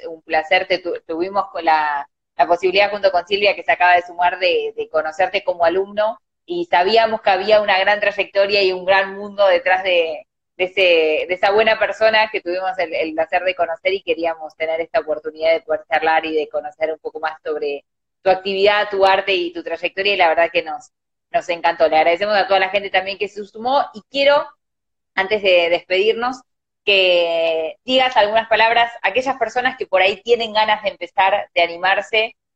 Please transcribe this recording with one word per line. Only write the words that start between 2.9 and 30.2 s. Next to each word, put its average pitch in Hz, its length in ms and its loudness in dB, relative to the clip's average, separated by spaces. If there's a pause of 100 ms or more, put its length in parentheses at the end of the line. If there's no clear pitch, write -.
junto 196 200 0
con 175 160 0
Silvia, 202 280 0
que 170 80 -12
se 175 100 0
acaba 180 220 4
de 175 80 4
sumar, 175 360 -2
de, 156 380 0
de 147 140 -8
conocerte 180 520 -2
como 180 220 -2
alumno, 202 560 -2 (240)
y 175 220 -6
sabíamos 220 560 2
que 208 80 2
había 208 320 4
una 202 160 2
gran 202 200 2
trayectoria 202 640 0
y 190 100 2
un 185 120 -8
gran 196 320 2
mundo 202 300 0
detrás 185 360 2
de, 165 440 0 (300)
de 175 80 -4
ese, 180 160 -2 (480)
de 180 60 -4
esa 202 160 0
buena 214 280 2
persona 220 540 0
que 190 80 -6
tuvimos 185 380 -6
el, 165 160 -4
el 156 180 -4
placer 160 300 -2
de 180 120 -2
conocer, 170 380 -4
y 196 100 -4
queríamos 160 540 -6
tener 160 240 -4
esta 165 200 -4
oportunidad 156 520 -4
de 160 80 0
poder 156 260 -4
charlar 160 380 0
y 156 100 -4
de 151 140 -2
conocer 151 420 -8
un 156 100 -8
poco 156 200 -12
más 156 140 -6 (100)
sobre 147 400 -6 (380)
tu 190 80 2
actividad, 196 600 0
tu 196 140 0
arte 196 300 2
y 175 180 -4
tu 170 100 -10
trayectoria, 175 520 -4
y - 20 -4
la 180 120 4
verdad 165 220 2
que 170 120 -2
nos, 151 280 -12 (400)
nos 165 200 -4
encantó. 170 360 0
Le 156 120 2
agradecemos 170 360 2
a 190 120 2
toda 190 140 2
la 190 100 0
gente 196 180 -4
también 190 300 -2
que 202 100 -6
se 202 160 -14
sumó, 240 480 -2
y 214 80 -18 (100)
quiero, 285 360 2 (680)
antes 196 280 -2
de 175 260 4
despedirnos, 208 720 -2 (440)
que 170 1000 0
digas 254 320 0
algunas 220 320 2
palabras 226 420 2 (120)
a 190 60 0
aquellas 254 280 -4
personas 247 400 -4
que 202 100 -8
por 190 140 2
ahí 196 220 0